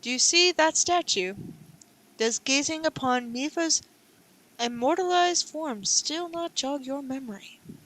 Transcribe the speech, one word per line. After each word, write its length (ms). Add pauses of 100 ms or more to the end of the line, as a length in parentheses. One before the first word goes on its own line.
Do 80
you 100
see 340
that 240
statue? 580 (800)
Does 220
gazing 460
upon 480
Mifa's 480 (760)
immortalized 880
form 380
still 440
not 260
jog 300
your 160
memory? 600 (240)